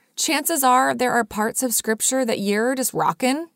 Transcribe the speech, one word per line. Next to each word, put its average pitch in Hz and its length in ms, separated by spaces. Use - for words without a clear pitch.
chances 302 420
are 262 320
there 247 180
are 233 120
parts 214 380
of 247 100
scripture 247 520
that 226 140
you're 208 360
just 262 200
rocking. 254 600